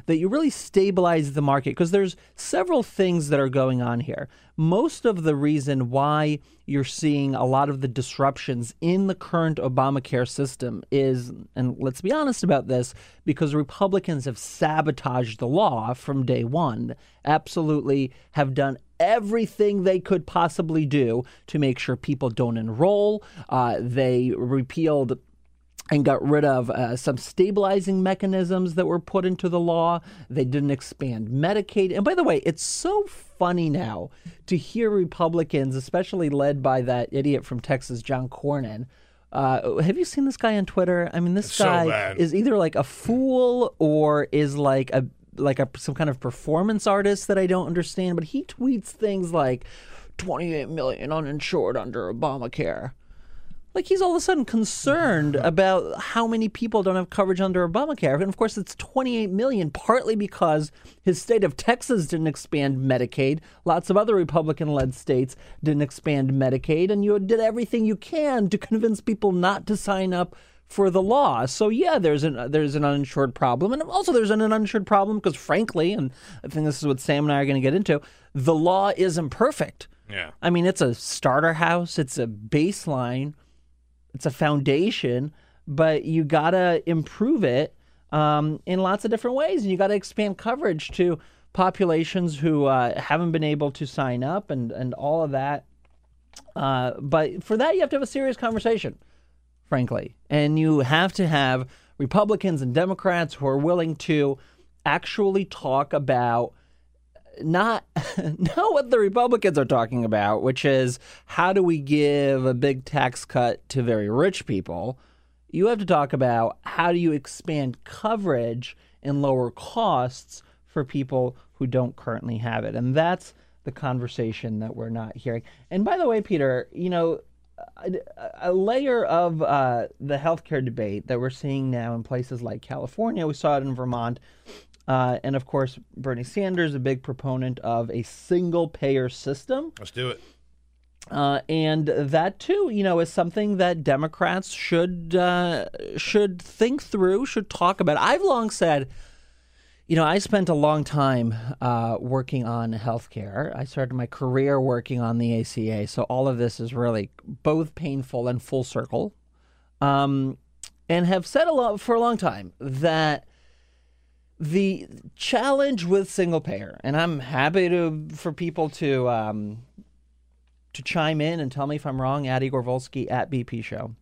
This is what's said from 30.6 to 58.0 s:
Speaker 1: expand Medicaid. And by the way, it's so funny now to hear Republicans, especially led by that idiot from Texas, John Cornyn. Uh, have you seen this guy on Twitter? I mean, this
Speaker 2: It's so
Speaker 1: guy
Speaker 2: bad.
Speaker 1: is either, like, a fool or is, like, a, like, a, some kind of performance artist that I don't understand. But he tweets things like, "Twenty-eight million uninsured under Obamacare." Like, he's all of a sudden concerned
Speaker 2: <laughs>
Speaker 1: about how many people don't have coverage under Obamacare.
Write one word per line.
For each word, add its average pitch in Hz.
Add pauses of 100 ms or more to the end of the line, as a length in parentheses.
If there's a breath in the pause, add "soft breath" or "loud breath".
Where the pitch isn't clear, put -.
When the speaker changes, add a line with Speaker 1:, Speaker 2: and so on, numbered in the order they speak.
Speaker 1:
expand 120
Medicaid. 185
And 202
by 311
the 359
way, 185
it's 160
so 403
funny 175
now 107 (360 loud breath)
to 185
hear 226
Republicans, 165
especially 170
led 143
by 131
that 123
idiot 139
from 123
Texas, 131
John 127
Cornyn. 127 (460 soft breath)
Uh, 131
have 190
you 359
seen 277
this 269
guy 220
on 196
Twitter? 175
I -
mean, 175
this 202
Speaker 2:
It's -
so 208
Speaker 1:
guy 175
Speaker 2:
bad. 98
Speaker 1:
is 160
either, 226
like, 165
a 139
fool 247
or 151
is, 143
like, 135
a, 135 (320)
like, 139
a, 135
some -
kind 156
of 131
performance 175
artist 202
that 196
I 190
don't 180
understand. 175
But 165
he 269
tweets 247
things 190
like, 135 (520 loud breath)
"Twenty-eight 160
million 135
uninsured 143
under 104
Obamacare." 127 (840 soft breath)
Like, 370
he's 381
all 359
of 339
a 349
sudden 320
concerned 220
Speaker 2:
<laughs> -
Speaker 1:
about 180
how -
many 220
people 226
don't 185
have 185
coverage 190
under 185
Obamacare. 185